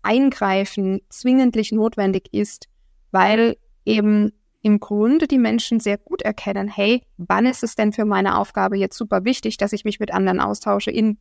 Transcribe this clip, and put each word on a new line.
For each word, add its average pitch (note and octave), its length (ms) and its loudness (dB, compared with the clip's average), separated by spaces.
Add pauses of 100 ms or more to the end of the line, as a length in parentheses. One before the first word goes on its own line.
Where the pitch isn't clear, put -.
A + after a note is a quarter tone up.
Eingreifen G3 1040 0
zwingentlich B3 640 2
notwendig G#3 600 0
ist, - 360 -4 (420)
weil G#3+ 460 2 (280)
eben G#3 480 2 (280)
im G#3 200 2
Grunde A#3+ 480 2
die C4+ 100 2
Menschen A3+ 400 0
sehr G3+ 200 -2
gut - 240 -8
erkennen, G3+ 440 -4
„Hey, G#3 380 0 (120)
wann F#3 300 0
ist B3+ 160 -2
es A#3 140 -6
denn G#3 160 2
für G#3+ 120 -2
meine G3+ 340 0
Aufgabe G3 380 -2
jetzt F#3+ 220 -2
super G3+ 260 -2
wichtig, A3+ 320 -2
dass G3+ 160 -2
ich G3+ 120 -6
mich G#3 160 -4
mit G3+ 120 -4
anderen F#3 280 0
austausche G3+ 500 -2
in G#3+ 300 0